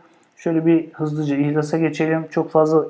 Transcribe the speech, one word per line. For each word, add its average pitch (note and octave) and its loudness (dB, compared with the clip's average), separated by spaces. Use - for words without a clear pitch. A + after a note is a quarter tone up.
Şöyle D#3+ -2
bir E3 2
hızlıca D3+ -4
ihlasa D3 0
geçelim. D#3+ -2
Çok D#3+ -4
fazla D#3 4